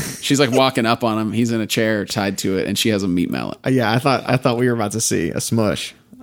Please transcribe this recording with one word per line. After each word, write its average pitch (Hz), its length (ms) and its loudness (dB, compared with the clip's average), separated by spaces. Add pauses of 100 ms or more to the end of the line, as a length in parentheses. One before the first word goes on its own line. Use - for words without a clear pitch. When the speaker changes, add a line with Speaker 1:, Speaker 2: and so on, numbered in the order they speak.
(200)
Speaker 1:
She's, 135 200 2
like, 135 100 4
walking 127 360 4
up 117 180 2
on 110 140 0
him. 110 140 -2
He's 113 200 0
in 113 80 0
a 107 60 -4
chair 110 380 0
tied 98 340 -2
to 92 200 -2
it, 82 80 -2
and 101 120 -2
she - 100 0
has 104 140 0
a 98 60 -2
meat 87 220 0
mallet. 60 340 -6
Speaker 2:
Uh, 131 60 -2
yeah, 120 220 2
I 120 60 2
thought, 127 280 0
I 123 120 2
thought 120 180 2
we 123 120 2
were 120 60 2
about 107 180 -2
to 110 80 -4
see 87 300 0
a - 100 -4
smush. 107 540 -2 (280)